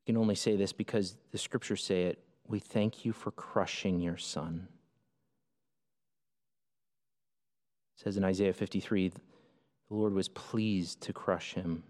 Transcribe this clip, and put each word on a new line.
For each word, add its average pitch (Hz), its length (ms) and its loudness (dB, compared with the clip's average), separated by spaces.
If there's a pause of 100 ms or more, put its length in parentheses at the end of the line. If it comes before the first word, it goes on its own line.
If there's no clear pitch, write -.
We - 120 0
can 113 40 4
only 110 180 6
say 107 220 2
this 98 160 2
because 101 440 -2 (140)
the - 80 -8
scriptures - 440 -2
say 90 220 2
it. 87 140 0 (280)
We 107 120 -2
thank - 460 -2
you 113 80 0
for - 180 -6
crushing - 680 0
your 85 180 -2
Son. 82 500 -6 (3250)
It - 60 -20
says 98 140 -2
in 98 80 2
Isaiah 95 280 4
fifty-three, 98 560 0
"The - 120 -6 (680)
Lord 107 240 2
was 95 160 2
pleased 107 760 -2
to - 100 -8
crush - 420 -2
him." 85 360 -4